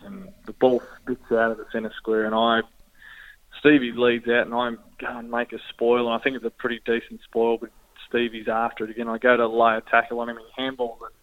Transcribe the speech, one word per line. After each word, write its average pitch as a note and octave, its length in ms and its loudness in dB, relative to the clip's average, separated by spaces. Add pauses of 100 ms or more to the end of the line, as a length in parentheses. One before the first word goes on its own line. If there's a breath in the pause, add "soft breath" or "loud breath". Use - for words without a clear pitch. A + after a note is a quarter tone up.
and G2 240 -16 (160)
the G#2+ 80 -14
ball B2+ 280 2 (200)
spits - 300 -8
out A2+ 180 2
of A2+ 80 -6
the - 120 -14
centre A2 240 -6
square, A2 300 -2
and G#2+ 100 -4
I, A2+ 280 2 (960 loud breath)
Stevie C3+ 320 6
leads A#2+ 340 2
out, A#2+ 200 2
and A#2 80 -8
I A#2+ 160 0 (280)
go A#2+ 200 -8
and A#2 120 -12
make A#2+ 220 -4
a A2+ 60 -12 (100)
spoil, A#2+ 420 2
and A#2 80 0
I - 60 -8
think C3+ 120 0
it's A2+ 100 -8
a A2+ 40 -2
pretty A#2 360 -6
decent A#2 380 -4
spoil, A#2 340 0
but A2+ 100 -12 (400)
Stevie's A#2 400 -4
after A2+ 360 -2
it A2 60 -10
again. A#2 160 -10
I A2+ 120 -6
go B2 180 6
to A#2 100 2
lay A2+ 300 4
a A2+ 60 -6
tackle A#2 380 0
on A#2+ 100 -6
him, A#2 80 -12
and A2+ 80 -20 (100)
he C3 60 -8
handballs B2+ 400 -6
it A2 100 -16 (100)